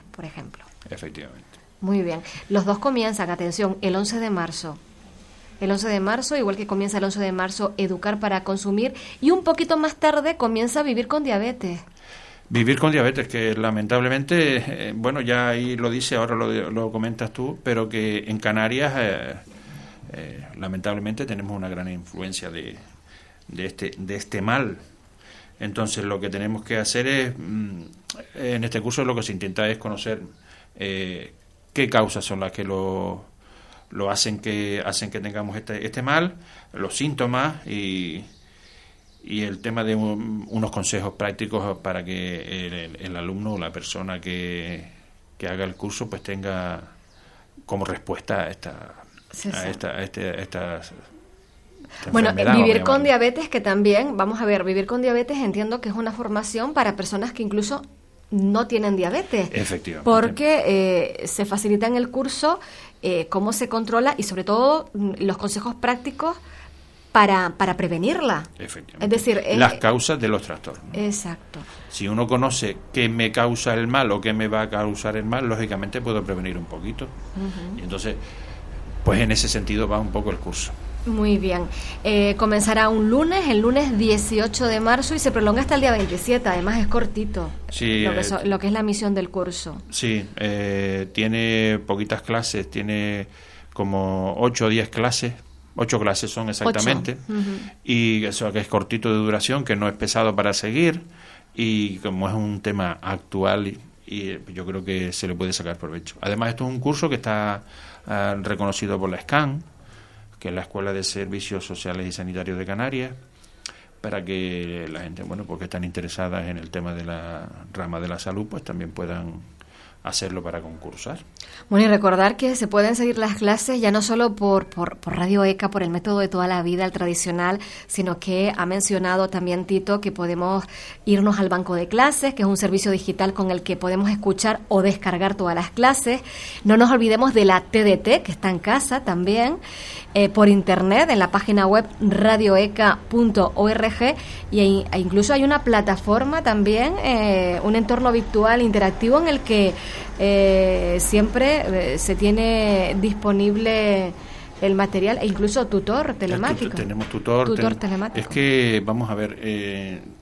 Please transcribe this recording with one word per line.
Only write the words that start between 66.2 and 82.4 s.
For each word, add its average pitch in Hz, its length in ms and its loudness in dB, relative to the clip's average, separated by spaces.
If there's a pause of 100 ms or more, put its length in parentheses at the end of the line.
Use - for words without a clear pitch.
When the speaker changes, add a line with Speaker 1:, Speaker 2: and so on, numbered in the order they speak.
Speaker 1:
para, 190 440 6
para 180 200 0
prevenirla. 185 640 0 (160)
Speaker 2:
Efectivamente. - 440 -10
Speaker 1:
Es 208 60 0
decir, 208 340 2
eh, 110 140 2
Speaker 2:
Las 120 180 8
causas 123 440 2
de 113 80 0
los 104 160 0
trastornos. - 500 -12
Speaker 1:
Exacto. 196 640 -6 (300)
Speaker 2:
Si - 180 -6
uno 110 200 0
conoce 127 500 0 (160)
qué 120 160 2
me 113 220 2
causa 120 420 0
el 117 140 0
mal 127 240 2
o 101 100 2
qué 107 120 0
me 110 140 0
va 110 140 0
a 107 80 -2
causar 107 480 -2
el 107 60 -4
mal, 123 240 -2
lógicamente 104 520 -2
puedo 117 240 -2
prevenir 92 340 -4
un 85 80 -8
poquito. 98 400 -10
Speaker 1:
Ujú. 185 720 -10
Speaker 2:
Y 185 40 -10
entonces, 110 320 -6 (880)
pues, 101 180 4
en 110 100 2
ese - 160 2
sentido 104 400 0
va 104 120 2
un 107 120 -4
poco 101 180 -2
el 92 80 -4
curso. - 360 -8 (340)
Speaker 1:
Muy 208 300 2
bien. 180 260 0 (400)
Eh, 202 340 4
comenzará 214 520 4